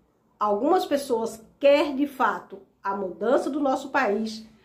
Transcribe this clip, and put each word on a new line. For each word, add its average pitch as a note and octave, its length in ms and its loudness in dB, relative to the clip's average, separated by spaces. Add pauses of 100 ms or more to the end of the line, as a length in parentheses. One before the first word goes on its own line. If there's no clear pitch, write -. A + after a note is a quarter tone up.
(380)
algumas B3+ 480 2
pessoas A#3 560 -2 (160)
querem, C#4+ 380 4
de C#4+ 100 0
fato, G3 560 -4 (220)
a G3 140 -2
mudança G#3 520 0
do C#4+ 120 -4
nosso C4+ 300 -2
país, A3 540 -2 (200)